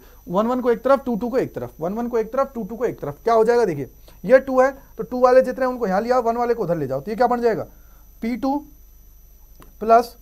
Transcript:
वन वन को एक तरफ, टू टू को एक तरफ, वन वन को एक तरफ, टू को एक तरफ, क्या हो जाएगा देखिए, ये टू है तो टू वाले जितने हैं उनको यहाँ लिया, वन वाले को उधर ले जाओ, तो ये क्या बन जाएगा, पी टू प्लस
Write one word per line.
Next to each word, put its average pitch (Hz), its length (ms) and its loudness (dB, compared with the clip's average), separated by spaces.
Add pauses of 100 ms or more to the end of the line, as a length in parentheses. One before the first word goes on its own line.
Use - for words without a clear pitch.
(280)
वन 202 180 0
वन 254 140 -2
को 247 100 0
एक 233 140 -2
तरफ, 262 200 2
टू 240 120 -2
टू 240 120 -6
को 240 100 -2
एक 170 160 -2
तरफ, 120 260 -10
वन 180 140 -4
वन 233 140 -6
को 240 100 -4
एक 220 140 -4
तरफ, 269 220 -2
टू 233 120 -8
को 220 180 -8
एक 165 160 -6
तरफ, 139 240 -10
क्या 226 100 2
हो 226 100 4
जाएगा 240 200 4
देखिए, 143 260 -4 (340)
ये 240 160 6
टू 262 200 0
है 262 100 4 (280)
तो 226 40 -8
टू 247 180 -8
वाले 254 220 6
जितने 254 220 -4
हैं 254 80 0
उनको 240 140 -6
यहाँ 190 140 0
लिया, 240 200 0
वन 226 160 -2
वाले 240 180 0
को 226 80 -4
उधर 170 140 -2
ले 147 100 -4
जाओ, 131 140 -6
तो 190 100 -10
ये 220 60 -6
क्या 247 100 2
बन 240 140 -2
जाएगा, 208 260 -2 (560)
पी 233 140 -4
टू 269 200 -2 (1200)
प्लस 226 420 4